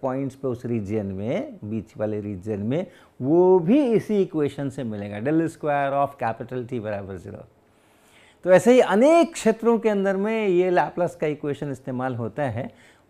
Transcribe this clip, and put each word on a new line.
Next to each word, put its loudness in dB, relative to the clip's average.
पॉइंट्स -4
पे -6
उस -6
रीजन -4
में, -6
बीच -8
वाले -4
रीजन -6
में, -2
वो 4
भी 4
इसी 0
इक्वेशन -2
से -10
मिलेगा, -8
del 0
square -2
of -6
capital -6
T -4
बराबर -8
ज़ीरो। -16
तो 6
ऐसे 8
ही 8
अनेक 6
क्षेत्रों 0
के 0
अंदर 0
में -2
ये 4
लाप्लास 0
का -4
इक्वेशन -6
इस्तेमाल -6
होता -6
है -6